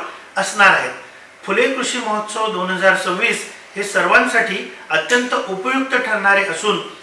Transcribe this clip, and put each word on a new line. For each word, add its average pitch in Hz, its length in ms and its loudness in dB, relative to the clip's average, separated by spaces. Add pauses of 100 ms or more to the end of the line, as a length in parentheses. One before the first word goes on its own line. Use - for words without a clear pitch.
(380)
असणार 202 320 4
आहेत. - 220 2 (520)
फुले 247 300 2
कृषी 247 240 -4
महोत्सव 220 560 -4
दोन 180 160 -4
हजार 190 260 4
सव्वीस 196 500 -2 (300)
हे 196 80 -4
सर्वांसाठी 202 920 2 (140)
अत्यंत 240 440 0
उपयुक्त 262 600 -2
ठरणारे 196 500 2
असून 170 360 -2 (220)